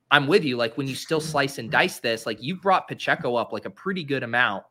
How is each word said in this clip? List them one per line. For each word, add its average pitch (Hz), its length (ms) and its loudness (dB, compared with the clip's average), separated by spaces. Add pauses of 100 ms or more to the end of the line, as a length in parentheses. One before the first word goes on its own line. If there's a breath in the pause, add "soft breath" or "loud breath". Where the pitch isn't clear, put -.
(120)
I'm 139 160 6
with 185 160 6
you. 123 140 0
Like, 117 180 0
when 135 120 -4
you 131 80 -4
still 156 260 -2
slice 143 380 -2
and 113 120 -8
dice 170 280 2
this, 113 260 -2
like, 110 160 -4
you've 170 200 -8
brought 185 280 2
Pacheco 139 460 -2
up, 113 180 -2
like, 107 120 -6
a 110 40 -10
pretty 185 340 -6
good 139 200 -4
amount 117 460 0